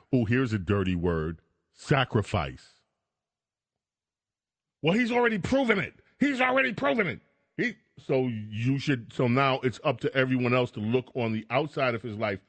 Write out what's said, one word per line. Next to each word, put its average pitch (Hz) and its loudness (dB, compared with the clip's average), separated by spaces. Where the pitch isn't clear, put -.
oh, 123 4
here's 120 0
a 107 0
dirty 92 0
word: 85 -2
sacrifice. 104 -2
Well, 160 2
he's 240 0
already 233 2
proven 233 2
it. 131 -6
He's 262 0
already 254 2
proven 247 0
it. 127 -6
He, 226 -2
so 131 0
you 110 -2
should, 127 -4
so 127 0
now 131 2
it's 127 -2
up 139 -2
to - -4
everyone 127 2
else 127 2
to - -8
look 117 -2
on 117 -2
the 110 -4
outside 135 -2
of 110 -8
his 113 -8
life 104 -2